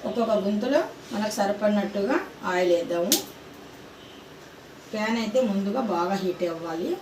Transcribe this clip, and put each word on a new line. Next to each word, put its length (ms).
ఒక్కొక్క 280
గుంతలో 360
మనకు 240
సరిపడినట్టుగా 760
ఆయిల్ 240
వేద్దాము. 360
ప్యాన్ 320
అయితే 160
ముందుగా 320
బాగా 260
హీట్ 300
అవ్వాలి 380